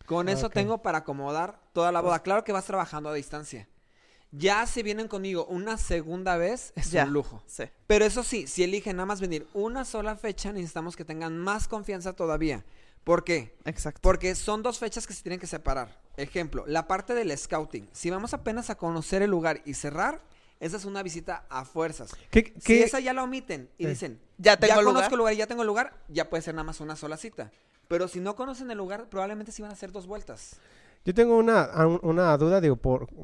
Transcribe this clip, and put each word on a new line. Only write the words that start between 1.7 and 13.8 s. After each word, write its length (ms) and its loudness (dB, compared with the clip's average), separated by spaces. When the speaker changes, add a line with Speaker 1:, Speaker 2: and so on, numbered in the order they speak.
Speaker 1:
toda 180 4
la 100 2
boda. 160 4
Speaker 2:
Ok. 60 -6
Speaker 1:
Claro 200 2
que 80 -4
vas 140 -2
trabajando 440 -4
a 40 -4
distancia. 540 -8
Ya 340 2
si 160 -2
vienen 260 -2
conmigo 380 -4
una 320 -4
segunda 600 0
vez, 380 -2
es 160 -2
Speaker 3:
Ya. 140 4
Speaker 1:
un 80 0
lujo. 320 -2
Speaker 3:
Sí. 200 -12
Speaker 1:
Pero 200 6
eso 180 0
sí, 240 -4
si 160 2
eligen 320 -2
nada 100 -4
más 160 -4
venir 320 -4
una 320 -2
sola 300 -4
fecha, 380 -6
necesitamos 420 -6
que 100 -12
tengan 320 -8
más 300 -2
confianza 460 -6
todavía. 520 -2
¿Por 220 4
qué? 300 -2
Speaker 3:
Exacto. 360 -6